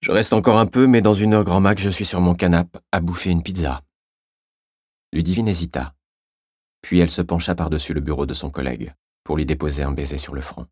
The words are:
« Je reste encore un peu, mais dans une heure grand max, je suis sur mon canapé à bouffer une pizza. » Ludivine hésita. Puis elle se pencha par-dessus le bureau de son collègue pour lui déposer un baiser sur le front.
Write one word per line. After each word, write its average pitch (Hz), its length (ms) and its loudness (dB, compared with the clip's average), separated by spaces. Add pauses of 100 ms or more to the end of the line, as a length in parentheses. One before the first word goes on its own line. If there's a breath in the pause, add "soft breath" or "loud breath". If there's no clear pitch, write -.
« - 0 -
Je - 100 -6
reste 107 220 2
encore 110 240 6
un 110 80 6
peu, 127 200 4
mais 120 160 6
dans 107 120 6
une 107 200 2
heure 107 100 4
grand 90 180 2
max, 98 200 2
je 98 80 0
suis 95 160 -4
sur 90 140 -4
mon 87 160 4
canapé 87 440 0 (120)
à 98 80 0
bouffer 85 300 -4
une 85 140 0
pizza. » 78 400 -6 (1300)
Ludivine 90 340 0
hésita. 82 480 -4 (880)
Puis - 180 2
elle 85 100 4
se 90 120 -6
pencha 87 340 -2
par-dessus 78 380 -4
le 76 80 -4
bureau 71 240 -4
de 71 80 -8
son 71 160 -8
collègue 65 440 -8 (300)
pour 76 140 -4
lui 76 80 -2
déposer 73 380 -4
un 69 100 -4
baiser 71 240 -8
sur 67 160 -12
le 69 80 -10
front. - 300 -14